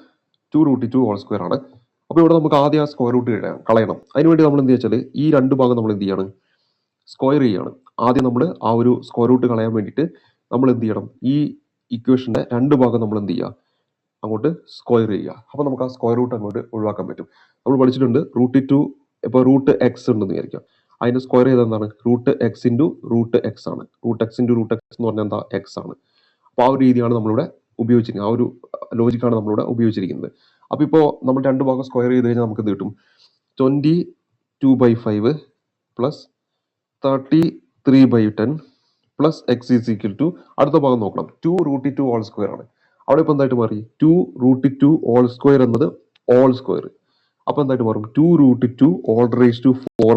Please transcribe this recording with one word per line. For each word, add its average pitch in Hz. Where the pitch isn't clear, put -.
two 151
root 123
two 131
whole 101
square 98
ആണ്. 92
അപ്പോൾ 165
ഇവിടെ 165
നമുക്ക് 151
ആദ്യം 147
ആ 147
സ്ക്വയർ 123
റൂട്ട് 120
കളയണം. 90
കളയണം. 110
അതിനുവേണ്ടി 160
നമ്മൾ 143
എന്ത് 131
വെച്ചാൽ 110
ഈ 147
രണ്ട് 135
ഭാഗം 123
നമ്മൾ 110
എന്ത് 98
ചെയ്യാണ്? 95
സ്ക്വയർ 139
ചെയ്യാണ്. 92
ആദ്യം 131
നമ്മൾ 123
ആ 110
ഒരു 123
സ്ക്വയർ 120
റൂട്ട് 127
കളയാൻ 113
വേണ്ടിയിട്ട് 107
നമ്മൾ 127
എന്ത് 117
ചെയ്യണം? 104
ഈ -
ഇക്വേഷന്റെ 127
രണ്ട് 135
ഭാഗം 113
നമ്മൾ 107
എന്ത് 92
ചെയ്യുക? 95
അങ്ങോട്ട് 110
സ്ക്വയർ 113
ചെയ്യുക. -
അപ്പോൾ 139
നമുക്ക് 131
ആ -
സ്ക്വയർ 117
റൂട്ട് 123
അങ്ങോട്ട് 104
ഒഴിവാക്കാൻ 104
പറ്റും. -
നമ്മൾ 131
പഠിച്ചിട്ടുണ്ട് 127
റൂട്ട് 123
ടു, 139
ഇപ്പോൾ 127
റൂട്ട് 135
എക്സ് -
ഉണ്ടെന്ന് 98
വിചാരിക്കാം. -
അതിന്റെ 123
സ്ക്വയർ 127
ചെയ്താൽ 123
എന്താണ്? 107
റൂട്ട് 120
എക്സ് 113
into 120
റൂട്ട് 117
എക്സ് -
ആണ്. -
റൂട്ട് 113
എക്സ് 117
into 120
റൂട്ട് 113
എക്സ് -
എന്ന് 117
പറഞ്ഞാൽ 107
എന്താ? 104
എക്സ് -
ആണ്. -
അപ്പോൾ -
ആ -
ഒരു 135
രീതിയാണ് 120
നമ്മളിവിടെ 110
ഉപയോഗിച്ചിരിക്കുന്നത്. 113
ആ 117
ഒരു 120
ലോജിക്കാണ് 117
നമ്മളിവിടെ 107
ഉപയോഗിച്ചിരിക്കുന്നത്. 101
അപ്പോൾ 135
ഇപ്പോൾ 156
നമ്മൾ 131
രണ്ട് 131
ഭാഗം 131
സ്ക്വയർ 123
ചെയ്ത് 123
കഴിഞ്ഞാൽ 120
നമുക്ക് 107
എന്ത് 104
കിട്ടും? 98
twenty-two 143
by 120
five 107
plus 135
thirty-three 135
by 113
ten 110
plus 156
x 120
is 117
equal 104
to, 147
അടുത്ത 143
ഭാഗം 127
നോക്കണം, 90
ടു 170
root 135
ടു 143
whole 113
square 101
ആണ്. -
അവിടെ 147
ഇപ്പോൾ 151
എന്തായിട്ട് 135
മാറി? 110
ടു 156
root 127
ടു 143
whole 123
square 139
എന്നത് 117
all 131
square. -
അപ്പോൾ -
എന്തായിട്ട് 127
മാറും? 107
ടു 156
root 127
ടു -
all 117
raised 120
to 131
four 113